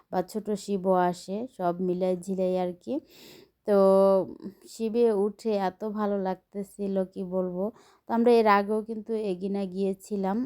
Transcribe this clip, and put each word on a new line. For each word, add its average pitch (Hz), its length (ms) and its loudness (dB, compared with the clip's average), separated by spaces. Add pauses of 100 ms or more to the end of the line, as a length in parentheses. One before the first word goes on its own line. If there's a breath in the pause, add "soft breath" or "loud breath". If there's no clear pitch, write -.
বা 185 140 -4
ছোট 202 280 -8
শিপও 196 520 -2
আসে, 180 340 -4 (140)
সব 175 300 -2
মিলাই 185 360 0
ঝিলাই 185 420 -2
আর 180 220 -4
কি। 233 140 -8 (680 loud breath)
তো 202 140 4 (920)
শিপে 226 440 -2
উঠে 208 460 -2
এত 185 300 -4
ভালো 208 300 -2
লাগতেছিল, 196 760 -6 (100)
কি 190 200 -10
বলবো। 180 400 -4 (440 soft breath)
তো - 40 -8
আমরা 233 200 4
এর 226 160 6
আগেও 202 340 4
কিন্তু 220 300 -8 (120)
এগিনা 196 400 -4
গিয়েছিলাম 190 800 -4